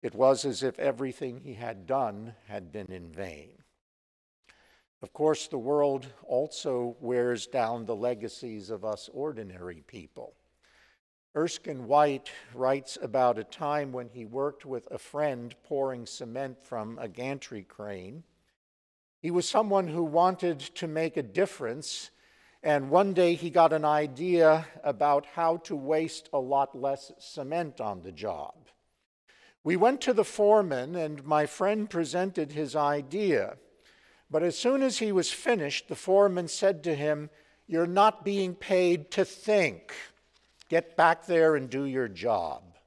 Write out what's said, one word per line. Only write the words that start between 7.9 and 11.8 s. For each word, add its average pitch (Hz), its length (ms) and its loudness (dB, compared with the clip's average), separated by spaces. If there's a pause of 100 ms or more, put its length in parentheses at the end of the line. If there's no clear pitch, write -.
legacies 110 760 -6
of 104 160 -8
us 107 280 -8
ordinary 92 720 -10
people. - 480 -18 (1000)
Erskine 147 520 -4